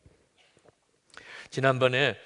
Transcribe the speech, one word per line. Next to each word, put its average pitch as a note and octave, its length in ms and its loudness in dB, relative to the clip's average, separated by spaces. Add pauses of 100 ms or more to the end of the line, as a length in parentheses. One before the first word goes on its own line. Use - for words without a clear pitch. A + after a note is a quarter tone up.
(1500)
지난번에 C3 680 0 (100)